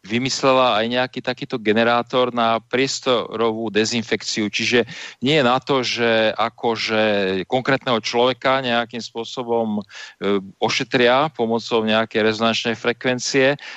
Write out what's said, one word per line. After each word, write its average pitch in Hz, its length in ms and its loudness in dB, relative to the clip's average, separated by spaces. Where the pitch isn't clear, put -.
vymyslela 127 800 2
aj 113 80 0
nejaký 127 320 -2
takýto 127 400 -6
generátor 120 720 2
na 113 240 2
priestorovú 113 1120 -2
dezinfekciu. 110 800 -2
Čiže 117 340 0
nie 147 160 2
je 139 80 4
na 127 160 2
to, 135 240 0
že 113 480 2
akože 110 680 -2
konkrétneho 127 560 0
človeka 127 640 0
nejakým 117 380 -2
spôsobom, 113 840 -4
e, 101 240 0
ošetria 123 720 2
pomocou 113 560 -2
nejakej 110 400 0
rezonančnej 110 520 0
frekvencie, 131 840 0